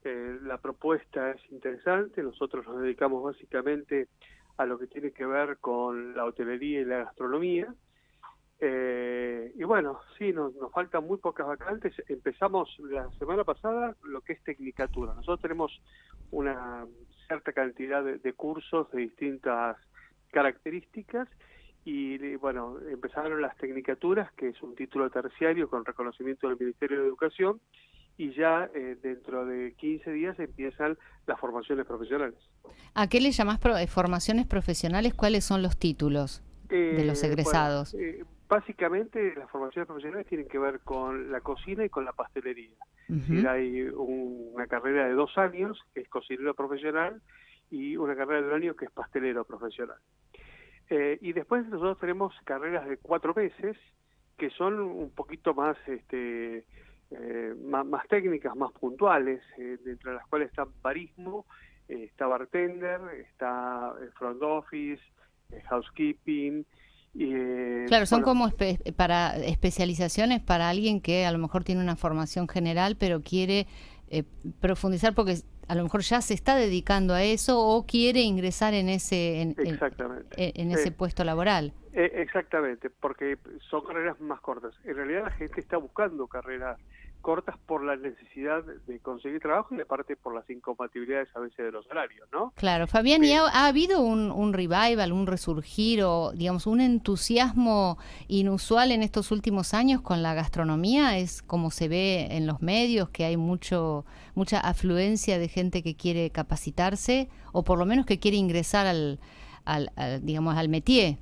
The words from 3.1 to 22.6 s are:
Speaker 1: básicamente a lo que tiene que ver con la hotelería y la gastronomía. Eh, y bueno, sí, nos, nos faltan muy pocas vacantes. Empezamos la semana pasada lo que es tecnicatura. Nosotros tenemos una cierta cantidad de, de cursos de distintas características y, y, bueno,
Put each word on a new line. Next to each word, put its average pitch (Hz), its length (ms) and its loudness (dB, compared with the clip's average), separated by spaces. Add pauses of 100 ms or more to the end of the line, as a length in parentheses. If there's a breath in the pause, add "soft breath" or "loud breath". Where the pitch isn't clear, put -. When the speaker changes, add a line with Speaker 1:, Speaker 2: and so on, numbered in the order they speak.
Speaker 1:
básicamente 139 840 -4 (480 soft breath)
a 135 100 -2
lo 123 120 -4
que 127 80 -10
tiene 143 260 -8
que 135 120 -10
ver 139 340 -2
con 120 560 -4
la 123 100 -4
hotelería 123 560 -4
y 131 40 0
la 123 200 -2
gastronomía. 170 680 -2 (920 soft breath)
Eh, 123 920 -4
y 127 80 -6
bueno, 151 360 0 (180)
sí, 202 140 0
nos, 147 220 -4
nos 135 180 -10
faltan 175 340 -4
muy 190 120 -4
pocas 165 280 -6
vacantes. 185 480 -6 (140)
Empezamos 170 600 -2 (220)
la 131 280 -6
semana 180 260 -2
pasada 226 600 -4
lo 139 160 -10
que - 140 -10
es - 100 -20
tecnicatura. 131 720 -6
Nosotros 175 260 -4
tenemos 165 420 -6 (480 soft breath)
una 123 560 -6 (400)
cierta 160 260 -6
cantidad 143 520 -2
de, 135 140 -4
de 131 160 -4
cursos 156 580 -4
de 123 80 -4
distintas 120 760 -4 (540 soft breath)
características 170 1000 -2 (560 soft breath)
y, 139 300 -4 (100)
y, 139 120 -8
bueno, 127 400 -6 (140)